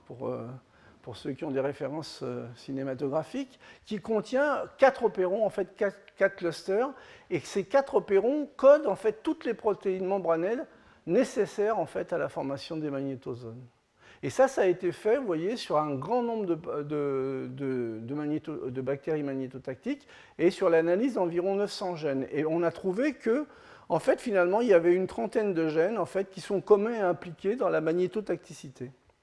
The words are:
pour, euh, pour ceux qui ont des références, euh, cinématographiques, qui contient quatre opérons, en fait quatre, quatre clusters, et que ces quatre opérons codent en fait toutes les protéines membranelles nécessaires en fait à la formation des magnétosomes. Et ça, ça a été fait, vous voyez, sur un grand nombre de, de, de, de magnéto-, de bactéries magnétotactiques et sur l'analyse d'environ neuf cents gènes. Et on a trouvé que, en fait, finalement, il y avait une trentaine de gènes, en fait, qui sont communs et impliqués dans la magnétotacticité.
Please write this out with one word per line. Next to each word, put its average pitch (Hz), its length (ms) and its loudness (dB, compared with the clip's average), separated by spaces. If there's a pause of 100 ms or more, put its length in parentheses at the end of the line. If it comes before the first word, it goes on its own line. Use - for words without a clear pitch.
pour, 123 220 -10
euh, 120 180 -6 (560)
pour 117 140 -14
ceux - 160 -8
qui 135 120 -8
ont 151 60 -6
des 135 100 0
références, 143 600 -6
euh, 123 240 -8 (100)
cinématographiques, 139 1000 -6 (260)
qui 214 160 -6
contient 247 640 -2 (120)
quatre 262 280 4
opérons, 196 400 2
en 196 60 0
fait - 260 -6
quatre, 196 220 -2 (180)
quatre 196 200 4
clusters, 190 540 0 (400)
et 151 100 0
que - 60 -18
ces 196 180 -2
quatre 277 300 2
opérons 226 600 2
codent 294 300 8
en 196 100 0
fait 214 260 -2
toutes - 220 -4
les 233 100 -2
protéines 190 520 -2
membranelles 190 600 0 (400)
nécessaires 208 720 2
en 165 80 -2
fait 175 260 -6
à 170 60 -2
la 147 100 -2
formation 139 480 -6
des 151 140 -4
magnétosomes. 127 720 -8 (600)
Et 139 60 -2
ça, 262 180 4
ça - 140 0
a 196 40 6
été 180 240 2
fait, 214 260 0
vous 269 100 -4
voyez, 180 300 -2
sur 160 220 -2
un 151 160 0
grand 180 280 -2
nombre 226 240 -4
de, 156 360 -4
de, 135 720 -4
de, 127 500 -4
de 120 120 -8
magnéto-, 151 540 -6
de 131 120 -6
bactéries 143 420 -4
magnétotactiques 135 840 -8 (300)
et 170 120 6
sur 190 180 0
l'analyse 175 460 4
d'environ 175 400 0
neuf 202 160 -2
cents 180 240 -6
gènes. 139 380 -2
Et 143 120 0
on 165 200 0
a 165 80 2
trouvé 196 400 -2
que, 262 340 -2 (420)
en 165 120 0
fait, - 200 2
finalement, 196 400 2
il 247 60 2
y 208 80 8
avait 170 180 8
une 185 140 4
trentaine 214 480 -2
de 165 140 2
gènes, 165 300 2
en 175 60 0
fait, 196 260 -4
qui - 100 -14
sont 190 200 -2
communs 208 340 4
et 226 60 -4
impliqués 180 540 -2
dans 247 140 0
la 160 120 2
magnétotacticité. 170 1080 -4 (320)